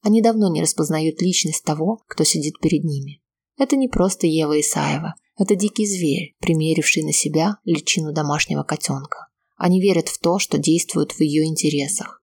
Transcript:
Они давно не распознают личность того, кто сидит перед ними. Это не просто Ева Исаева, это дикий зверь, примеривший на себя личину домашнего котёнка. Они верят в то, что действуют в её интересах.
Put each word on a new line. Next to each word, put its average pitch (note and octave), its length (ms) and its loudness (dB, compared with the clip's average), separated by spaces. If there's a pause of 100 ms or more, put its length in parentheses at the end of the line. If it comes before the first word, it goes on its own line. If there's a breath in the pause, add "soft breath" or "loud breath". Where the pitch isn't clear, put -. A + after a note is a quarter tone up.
Они A3 200 4
давно A3 260 4
не E3 140 0
распознают D#3 580 0
личность F3 440 -2
того, D#3+ 420 -2
кто - 180 -2
сидит D3+ 360 -2
перед D#3 240 0
ними. C#3+ 380 -6 (360)
Это C4+ 180 2
не C4 120 0
просто F#3 380 0
Ева D#3 340 2
Исаева, D3 540 -2 (220)
это G3+ 180 2
дикий G#3 320 -2
зверь, F3 540 -2
примеривший D#3+ 640 2
на D3+ 100 -2
себя D#3+ 520 0
личину D#3 480 -2
домашнего D3 500 -2
котёнка. - 680 -8 (280)
Они F3+ 240 2
верят F3+ 280 2
в - 100 -10
то, F3 200 2
что - 180 -2
действуют D#3 560 0
в - 80 -6
её D#3 240 2
интересах. D3 800 -4